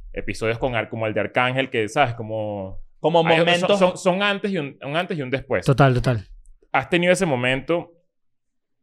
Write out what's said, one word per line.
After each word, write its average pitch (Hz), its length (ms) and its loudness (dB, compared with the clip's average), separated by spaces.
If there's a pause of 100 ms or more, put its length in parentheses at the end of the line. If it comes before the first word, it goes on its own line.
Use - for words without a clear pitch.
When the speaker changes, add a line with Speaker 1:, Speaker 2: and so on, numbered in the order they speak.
(120)
Speaker 1:
episodios 113 460 -4
con 127 160 -4
Ar-, 110 140 -2
como 113 180 -4
el 107 80 -4
de 107 60 0
Arcángel, 127 500 -2
que, 110 180 -2
¿sabes? 131 260 2
Como 107 680 -8 (180)
Speaker 2:
Como 165 260 2
Speaker 1:
hay, 165 140 4
Speaker 2:
momentos. 175 400 2
Speaker 1:
son, 185 120 6
son, 180 80 -8
son 190 260 0
antes 202 260 -2
y 190 80 -2
un, 143 260 -6
un 143 120 -4
antes 185 200 -4
y 147 60 -6
un 127 80 -6
después. 123 340 -2
Speaker 3:
Total, 135 300 6
total. 120 320 0 (460)
Speaker 1:
¿Has 131 180 0
tenido 175 220 4
ese 185 120 2
momento, 131 680 -2 (920)